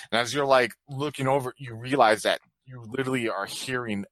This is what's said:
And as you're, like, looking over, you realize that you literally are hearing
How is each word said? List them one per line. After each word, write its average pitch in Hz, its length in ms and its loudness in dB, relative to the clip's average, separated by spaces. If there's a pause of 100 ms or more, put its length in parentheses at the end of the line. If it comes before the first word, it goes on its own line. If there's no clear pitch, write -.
(120)
And 110 80 2
as 120 120 -2
you're, 143 140 0
like, 127 280 4 (140)
looking 139 380 -4
over, 131 300 0
you 123 180 -14
realize 113 480 4
that 95 180 0 (260)
you 127 200 -18
literally 127 420 -2
are 98 180 -4
hearing 113 640 -6